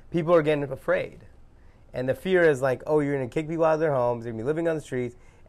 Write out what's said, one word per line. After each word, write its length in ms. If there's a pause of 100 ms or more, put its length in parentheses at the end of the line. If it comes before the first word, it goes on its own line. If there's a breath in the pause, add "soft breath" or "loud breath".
(120 soft breath)
people 220
are 80
getting 220
afraid. 560 (760 soft breath)
And 140
the 60
fear 300
is, 180
like, 260
"Oh, 120
you're 160
gonna 120
kick 220
people 160
out 80
of 60
their 140
homes, 300
they're 80
gonna 120
be 40
living 200
on 80
the 60
streets, 340 (340 soft breath)